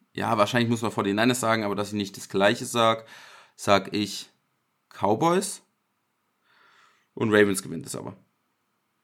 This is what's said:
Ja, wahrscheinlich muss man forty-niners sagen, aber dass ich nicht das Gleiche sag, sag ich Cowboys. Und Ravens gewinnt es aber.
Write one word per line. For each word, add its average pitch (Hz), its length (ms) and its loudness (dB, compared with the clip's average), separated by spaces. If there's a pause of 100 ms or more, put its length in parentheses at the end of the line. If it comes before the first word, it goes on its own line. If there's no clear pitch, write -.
(120)
Ja, 110 240 -2
wahrscheinlich 113 320 2
muss 117 140 -2
man 110 100 -2
forty-niners 110 480 0
sagen, 113 240 0
aber 101 100 -4
dass 101 140 -4
ich 104 60 -8
nicht 101 220 -6
das - 120 -16
Gleiche 113 380 2
sag, 113 400 0 (500)
sag 95 380 2
ich 101 360 -6 (600)
Cowboys. 170 720 0 (1500)
Und 113 180 -2
Ravens 101 300 4
gewinnt - 240 -12
es - 100 -10
aber. - 200 -12 (880)